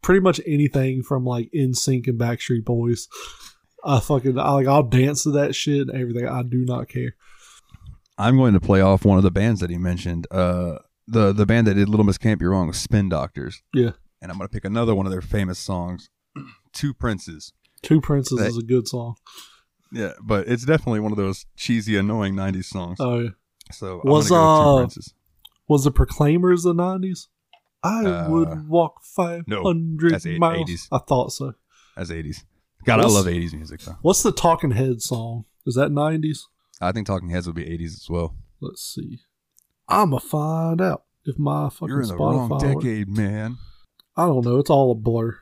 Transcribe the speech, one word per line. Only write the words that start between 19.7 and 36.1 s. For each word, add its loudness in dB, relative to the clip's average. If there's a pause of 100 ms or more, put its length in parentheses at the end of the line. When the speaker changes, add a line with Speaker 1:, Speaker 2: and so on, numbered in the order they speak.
Speaker 2:
Yeah, -6
but -2
it's -2
definitely 0
one -4
of -2
those -4 (100)
cheesy, -2
annoying -2
nineties -4
songs. -10
Speaker 1:
Oh, -2
yeah. -6 (420)
Speaker 2:
So -12
I'm 0
Speaker 1:
Was, 4
Speaker 2:
gonna 8
go 8
Two 8
Speaker 1:
uh, 8
Speaker 2:
Princes. -4 (540)
Speaker 1:
was 4
the 4
Proclaimers 2
the 4
nineties? -4 (560)
I -2
Speaker 2:
Uh, -2
Speaker 1:
would 0
walk 0
Speaker 2:
no, -20 (120)
Speaker 1:
five -4
hundred 0
Speaker 2:
that's -6
eight-, -4
Speaker 1:
miles. 0
Speaker 2:
eighties. -8
Speaker 1:
I -2
thought -2
so. -10 (440)
Speaker 2:
That's -10
eighties. -10 (400)
God, 4
Speaker 1:
What's 4
Speaker 2:
I 4
love 2
eighties -2
music, -14
though. -16
Speaker 1:
What's 2
the 2
Talking 0
Heads -2
song? -6 (220)
Is -4
that 0
nineties? -2 (340)